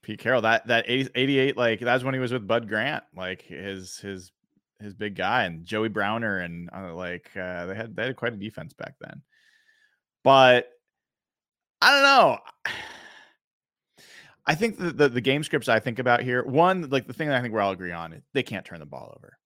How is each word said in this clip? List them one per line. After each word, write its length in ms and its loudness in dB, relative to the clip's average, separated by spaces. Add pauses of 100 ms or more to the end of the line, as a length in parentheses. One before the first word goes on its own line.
Pete 160 -12
Carroll, 240 2
that, 240 2
that 220 2
eighty, 260 0
eighty-eight, 420 2
like, 220 0
that's 240 0
when 120 -4
he 60 -4
was 120 -4
with 160 -6
Bud 180 0
Grant, 380 -4 (120)
like, 260 -8
his, 560 -12
his, 340 -14 (480)
his 120 -14
big 220 -8
guy, 300 0
and 200 -8
Joey 240 -2
Browner, 500 -2
and, 380 -10
uh, 200 -14
like, 400 -12
uh, 300 -8
they 100 -10
had, 180 -12
they 120 -6
had 100 -8
quite 160 -6
a 40 -14
defense 360 -14
back 280 -16
then. 220 -18 (1000)
But 460 8 (1120)
I 80 8
don't 120 6
know. 360 6 (280)
<sighs> 60 -6 (1700)
I 80 2
think 240 -2
the, 140 -2
the, 160 4
the 120 0
game 220 2
scripts 260 -2
I 120 6
think 180 -6
about 240 4
here, 220 -2
one, 460 2
like, 160 -2
the 80 -14
thing 140 -6
that 100 0
I 20 2
think 140 -6
we're 80 0
all 100 0
agree 200 -8
on, 200 -10
is 100 -20 (120)
they 80 0
can't 220 -8
turn 160 -18
the 60 -16
ball 300 -18
over. 300 -20